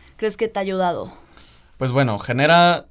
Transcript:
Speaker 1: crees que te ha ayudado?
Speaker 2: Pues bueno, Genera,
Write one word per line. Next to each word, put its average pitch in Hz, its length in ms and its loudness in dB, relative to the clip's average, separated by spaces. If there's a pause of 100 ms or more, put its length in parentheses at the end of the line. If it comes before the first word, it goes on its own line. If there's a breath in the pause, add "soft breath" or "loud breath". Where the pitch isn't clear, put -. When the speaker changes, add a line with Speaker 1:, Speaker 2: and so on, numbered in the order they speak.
(180 soft breath)
Speaker 1:
crees 214 180 -4
que 220 120 -4
te 220 100 -10
ha 196 60 -4
ayudado? 185 500 -4 (640 soft breath)
Speaker 2:
Pues 131 140 -4
bueno, 127 260 0
Genera, 165 720 2